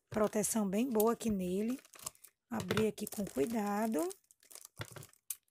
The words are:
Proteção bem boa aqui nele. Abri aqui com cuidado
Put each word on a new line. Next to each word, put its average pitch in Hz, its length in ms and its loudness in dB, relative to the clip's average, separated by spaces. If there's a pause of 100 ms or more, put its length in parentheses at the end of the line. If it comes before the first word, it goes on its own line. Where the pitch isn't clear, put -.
Proteção 214 580 0
bem 214 220 0
boa 220 240 4
aqui 226 160 -2
nele. 202 500 0 (720)
Abri 214 380 2
aqui 208 200 -4
com - 160 -4
cuidado 220 800 0 (1500)